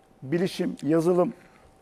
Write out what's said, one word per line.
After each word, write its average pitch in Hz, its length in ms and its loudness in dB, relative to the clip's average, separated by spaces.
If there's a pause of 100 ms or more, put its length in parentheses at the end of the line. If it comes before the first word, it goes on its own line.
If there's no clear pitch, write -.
(220)
bilişim, 175 600 -2
yazılım 165 500 2 (500)